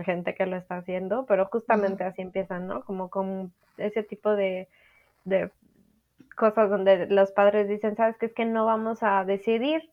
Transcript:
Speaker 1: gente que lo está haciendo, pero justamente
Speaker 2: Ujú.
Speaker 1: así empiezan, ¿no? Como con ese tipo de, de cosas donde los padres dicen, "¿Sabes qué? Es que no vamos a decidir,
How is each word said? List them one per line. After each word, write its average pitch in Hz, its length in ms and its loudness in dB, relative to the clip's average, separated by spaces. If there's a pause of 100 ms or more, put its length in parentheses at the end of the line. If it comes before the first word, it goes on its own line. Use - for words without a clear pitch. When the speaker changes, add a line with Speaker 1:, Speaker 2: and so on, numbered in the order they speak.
Speaker 1:
gente 180 320 -4
que 190 120 -2
lo 185 100 -6
está 180 200 -10
haciendo, 185 500 -4
pero 190 240 2
justamente 202 520 0
Speaker 2:
Ujú. 190 80 -6
Speaker 1:
así 185 120 -12
empiezan, 185 440 -6
¿no? 233 180 -6
Como 185 240 -8
con 190 440 -6 (240)
ese 208 260 -4
tipo - 320 -4
de, 190 320 -2 (580)
de 185 260 0 (840)
cosas 214 320 4
donde 190 380 4
los 196 240 4
padres 202 380 4
dicen, 214 260 -2
"¿Sabes 226 240 2
qué? 226 80 -2
Es 226 60 -6
que 226 120 -2
no 226 200 0
vamos 226 380 -2
a 196 220 2
decidir, 226 680 -2